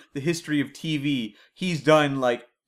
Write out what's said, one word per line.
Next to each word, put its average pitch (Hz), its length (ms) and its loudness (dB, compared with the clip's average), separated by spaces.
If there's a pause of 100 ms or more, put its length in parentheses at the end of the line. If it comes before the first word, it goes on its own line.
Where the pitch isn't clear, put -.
(140)
the 143 80 -6
history 151 400 -2
of 135 120 -6
T 160 240 -4
V, 135 380 -4 (180)
he's 170 300 -4
done, 143 360 4
like, 123 280 0 (200)